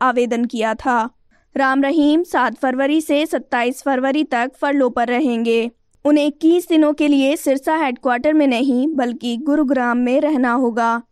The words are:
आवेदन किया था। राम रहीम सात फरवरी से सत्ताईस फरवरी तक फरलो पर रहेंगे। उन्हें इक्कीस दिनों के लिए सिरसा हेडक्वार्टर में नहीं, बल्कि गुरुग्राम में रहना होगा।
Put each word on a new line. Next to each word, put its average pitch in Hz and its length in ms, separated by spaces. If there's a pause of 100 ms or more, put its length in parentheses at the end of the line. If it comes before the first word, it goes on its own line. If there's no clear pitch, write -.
आवेदन 240 440
किया 220 300
था। 240 340 (460)
राम 269 280
रहीम 294 400
सात 349 320
फरवरी 277 460
से 302 240
सत्ताईस 247 580
फरवरी 269 400
तक 247 280 (100)
फरलो 285 280
पर 240 180
रहेंगे। 233 640 (340)
उन्हें 294 200
इक्कीस 320 440
दिनों 311 240
के 294 140
लिए 277 280
सिरसा 294 400
हेडक्वार्टर 262 580
में 302 140
नहीं, 254 400
बल्कि 240 500
गुरुग्राम 262 600
में 247 240
रहना 262 320
होगा। 233 480 (100)